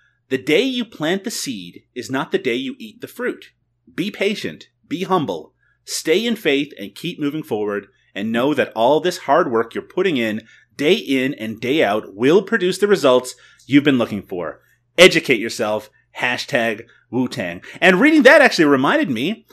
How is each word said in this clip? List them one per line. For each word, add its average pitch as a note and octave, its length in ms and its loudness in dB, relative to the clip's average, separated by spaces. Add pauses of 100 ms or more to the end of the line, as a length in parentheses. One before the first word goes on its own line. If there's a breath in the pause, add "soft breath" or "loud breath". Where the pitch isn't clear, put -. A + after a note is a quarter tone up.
(300)
"The C3+ 80 -2
day D3+ 240 0
you B3 240 -4
plant F3+ 380 -4
the A3+ 80 -8
seed F#2 540 -10 (100)
is B2 160 -12
not C#3 200 -6
the F#3+ 60 0
day B2+ 180 -4
you C3 220 -8
eat G#2+ 240 -20
the - 60 -14
fruit. - 380 -10 (500)
Be G3 160 -6
patient, G3 560 -6 (200)
be F3 180 -8
humble, B2 500 -4 (300)
stay F3+ 380 0
in A#3 120 -2
faith, C#3+ 420 -2
and G2+ 160 -16
keep - 260 -10
moving D3 220 -4
forward, G#2 460 -6 (260)
and G#2+ 180 -6
know B2+ 220 0
that A#2+ 220 0
all B2+ 240 4
this F3 200 -4
hard D3+ 320 0
work A2+ 220 -2
you're G#2 100 -6
putting F3+ 340 -2
in, A2 260 -2 (320 soft breath)
day D3+ 200 2
in C3+ 400 -2
and A2 260 -10
day D3 220 0
out, G#2 320 -2
will C#3+ 260 4
produce F#3 380 -2
the G#3 80 0
results C3+ 480 2 (320 soft breath)
you've C3+ 160 4
been C#3 160 2
looking G#2 240 -4
for. E2+ 360 -10 (380)
Educate D#3 420 4
yourself, G#2+ 520 -6 (260)
hashtag B2 680 -4 (240 soft breath)
Wu-Tang." A2 500 -4 (180 loud breath)
And F3+ 220 4
reading D4+ 220 6
that D4 180 8
actually G3 240 4
reminded D3+ 460 2
me C#3 420 -6